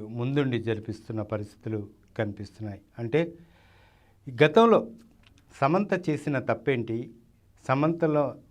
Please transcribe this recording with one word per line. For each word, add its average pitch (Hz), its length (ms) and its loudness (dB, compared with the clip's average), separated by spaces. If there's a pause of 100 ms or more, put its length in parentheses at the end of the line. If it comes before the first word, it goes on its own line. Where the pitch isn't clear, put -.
ముందుండి 131 500 -2
జరిపిస్తున్న 110 640 -6
పరిస్థితులు 107 680 -8 (300)
కనిపిస్తున్నాయి. 104 640 -8 (180)
అంటే 151 340 -2 (1120)
గతంలో 208 440 6 (720)
సమంత 180 480 0
చేసిన 147 300 -2
తప్పేంటి, 117 680 -2 (580)
సమంతలో 147 680 0 (160)